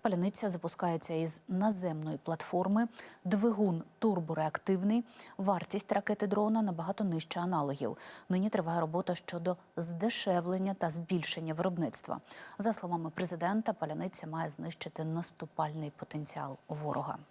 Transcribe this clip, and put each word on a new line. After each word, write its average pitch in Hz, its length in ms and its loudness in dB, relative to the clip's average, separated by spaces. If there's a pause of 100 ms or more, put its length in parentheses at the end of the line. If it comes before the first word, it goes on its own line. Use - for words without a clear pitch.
«Паляниця» 202 480 0
запускається 170 640 -2
із 160 340 0
наземної 180 720 0
платформи. 185 680 0 (360)
Двигун 196 600 4 (160)
турбореактивний. 185 1040 2 (340)
Вартість 190 540 0
ракети-дрона 208 720 2
набагато 185 420 0
нижча 170 360 0
аналогів. 143 580 0 (320)
Нині 185 200 2
триває 170 300 2
робота 170 360 0
щодо 175 420 -2 (200)
здешевлення 180 960 2
та 175 180 0
збільшення 165 600 0
виробництва. 170 680 0 (380)
За 214 160 2
словами 170 360 -2
президента, 180 640 0
«Паляниця» 160 540 -4
має 160 220 -4
знищити 160 540 -6
наступальний 156 920 -4
потенціал 151 600 -6 (100)
ворога. 147 500 -2 (140)